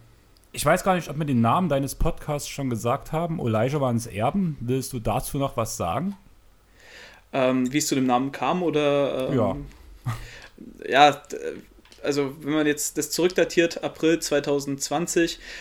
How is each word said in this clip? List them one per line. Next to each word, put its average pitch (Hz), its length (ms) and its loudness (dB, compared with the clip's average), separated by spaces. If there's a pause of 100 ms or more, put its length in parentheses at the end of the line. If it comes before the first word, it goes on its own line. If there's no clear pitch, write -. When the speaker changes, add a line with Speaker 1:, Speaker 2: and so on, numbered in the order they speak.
(580)
Speaker 1:
ich - 80 -4
weiß 170 180 4
gar 185 120 4
nicht, 170 120 -4
ob 139 120 -6
wir 160 60 -2
den 131 140 4
Namen 143 300 4
deines 139 240 0
Podcasts - 560 -2
schon 135 220 -4
gesagt 117 400 -2
haben. 160 280 -2
Olajuwons 120 680 0
Erben. 147 520 0
Willst 123 320 -2
du 123 80 -6
dazu 123 380 -2
noch 139 180 -2
was 113 220 -2
sagen? 123 400 -2 (1120)
Speaker 2:
Ähm, 127 400 2
wie 147 60 -2
es 143 80 0
zu - 80 -2
dem 131 140 2
Namen 127 240 2
kam, 175 320 -2
oder, 143 680 0
ähm, 131 80 2
Speaker 1:
Ja. 101 180 2 (1300)
Speaker 2:
<laughs> - 60 -8
Ja, 143 220 8
d-, - 260 -10 (640)
also 143 400 -2
wenn 143 120 -2
man 151 120 2
jetzt 147 320 -2
das 147 140 -4
zurückdatiert, 170 720 2
April 160 340 2
zweitausendzwanzig, 143 1200 0 (240)